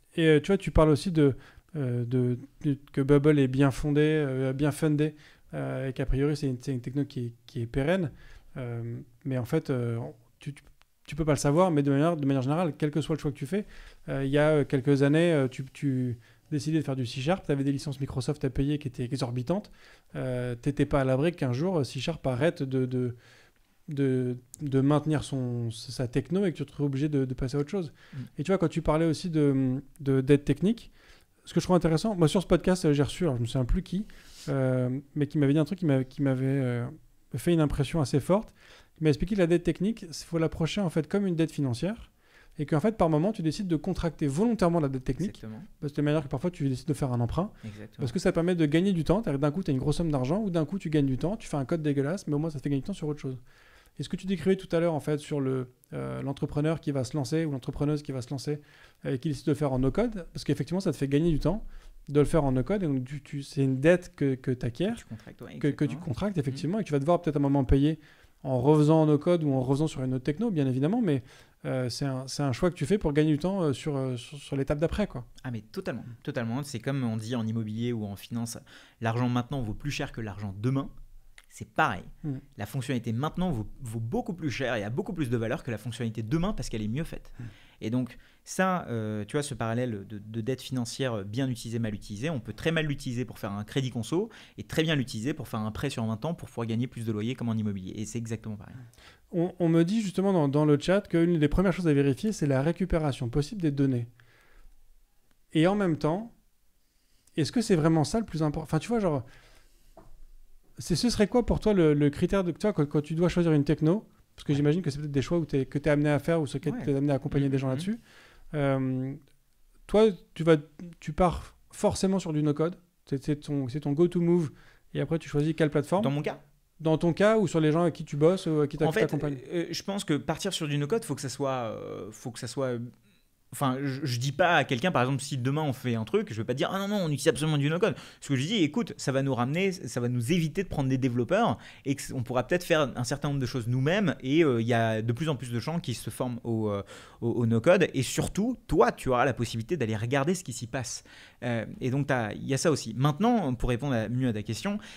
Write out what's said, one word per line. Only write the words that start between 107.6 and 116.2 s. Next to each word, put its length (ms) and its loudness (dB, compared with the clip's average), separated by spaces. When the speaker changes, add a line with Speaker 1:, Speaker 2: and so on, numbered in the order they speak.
Speaker 1:
c'est 140 4
vraiment 260 6
ça 160 0
le 80 -2
plus 160 -4
important ? 220 -2
Enfin, 160 0
tu 80 -10
vois, 100 2
genre, 260 0
c'est, 180 0
ce 120 2
serait 200 4
quoi 180 2
pour 140 2
toi 120 2
le, 220 6
le 160 4
critère 320 0
de, 80 -2
tu 120 -6
vois, 100 2
quand, 140 2
quand 140 0
tu 140 -4
dois 140 4
choisir 240 2
une 100 6
techno, 460 2
parce 80 -20
que 80 -2
Speaker 2:
Ouais. 60 2
Speaker 1:
j'imagine 260 2
que 80 -2
c'est 80 -4
peut-être 140 -6
des 100 2
choix 160 0
où 60 0
t'es, 200 -2
que 140 -4
t'es 120 0
amené 200 4
à 80 4
faire 220 0